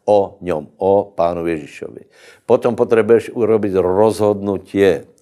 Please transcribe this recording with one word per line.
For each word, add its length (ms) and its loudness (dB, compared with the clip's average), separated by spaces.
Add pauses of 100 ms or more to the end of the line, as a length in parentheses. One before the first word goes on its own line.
o 320 0
ňom, 400 -8
o 320 2
Pánu 320 -2
Ježišovi. 640 -10 (400)
Potom 320 0
potrebuješ 560 2
urobiť 380 -2 (100)
rozhodnutie 1300 0 (120)